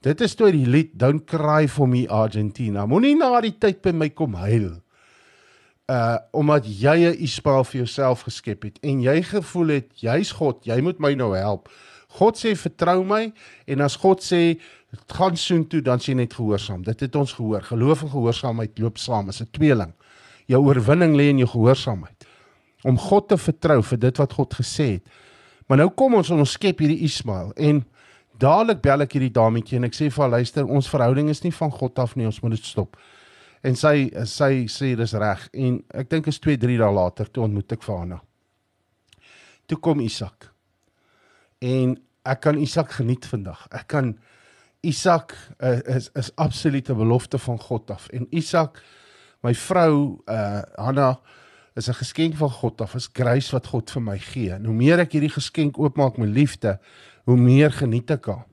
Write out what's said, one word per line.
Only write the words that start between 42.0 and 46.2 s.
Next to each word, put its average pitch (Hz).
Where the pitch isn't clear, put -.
ek 131
kan 151
Isak 147
geniet 123
vandag. 92
Ek -
kan, 131
Isak, -
eh, 123
is, 123
is -